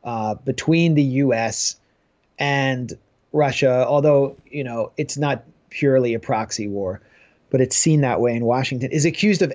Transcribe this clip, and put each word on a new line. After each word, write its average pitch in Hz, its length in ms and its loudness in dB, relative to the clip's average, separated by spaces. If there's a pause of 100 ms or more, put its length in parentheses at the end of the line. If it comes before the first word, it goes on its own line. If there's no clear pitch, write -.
uh, 110 300 -4
between 160 600 0
the 147 80 4
U 135 300 2
S 113 420 -4 (640)
and 135 520 -2 (420)
Russia, 131 540 2
although, 139 480 2 (140)
you 147 140 -8
know, 117 340 -6
it's 151 200 -6
not 139 260 -2 (260)
purely 131 440 2
a 113 60 -4
proxy 110 480 -4
war, 98 340 -6 (500)
but 131 100 2
it's 127 140 0
seen 156 260 4
that 120 180 0
way 120 160 2
in 117 100 -2
Washington, 127 460 -2
is 156 140 0
accused 185 360 2
of 165 140 0